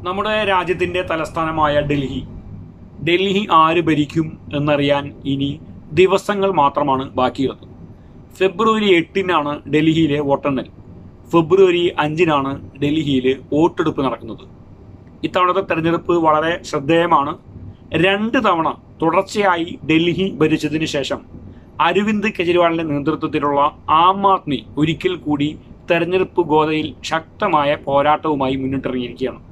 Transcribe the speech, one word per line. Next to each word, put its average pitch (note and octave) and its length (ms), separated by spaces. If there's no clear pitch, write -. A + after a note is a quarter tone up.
നമ്മുടെ G#3 420
രാജ്യത്തിൻ്റെ F3+ 560
തലസ്ഥാനമായ D#3+ 800
ഡൽഹി, C#3+ 380
ഡൽഹി F#3+ 480
ആര് E3 300
ഭരിക്കും D#3 560
എന്നറിയാൻ C#3+ 600
ഇനി C#3 340
ദിവസങ്ങൾ F#3+ 600
മാത്രമാണ് C#3 600
ബാക്കിയുള്ളത്. B2+ 520
ഫെബ്രുവരി G#3 560
എട്ടിനാണ് E3 760
ഡൽഹിയിലെ D#3 500
വോട്ടെണ്ണൽ. C#3 460
ഫെബ്രുവരി F3 680
അഞ്ചിനാണ് D3+ 720
ഡൽഹിയിൽ C#3 560
വോട്ടെടുപ്പ് D#3 480
നടക്കുന്നത്. A2+ 440
ഇത്തവണത്തെ F3+ 380
തെരഞ്ഞെടുപ്പ് E3 520
വളരെ D#3+ 500
ശ്രദ്ധേയമാണ്. D#3+ 680
രണ്ട് G3 520
തവണ D#3+ 280
തുടർച്ചയായി F3+ 800
ഡൽഹി E3+ 460
ഭരിച്ചതിന് D#3 500
ശേഷം C#3 340
അരവിന്ദ് G#3 580
കെജ്രിവാളിൻ്റെ E3+ 440
നേതൃത്വത്തിലുള്ള D3 760
ആം F#3+ 420
ആദ്മി C#3+ 340
ഒരിക്കൽ D#3 380
കൂടി D3 420
തെരഞ്ഞെടുപ്പ് F3 500
ഗോതയിൽ D#3 520
ശക്തമായ D#3+ 840
പോരാട്ടവുമായി C#3+ 680
മുന്നിട്ടിറങ്ങിയിരിക്കുകയാണ്. B2+ 840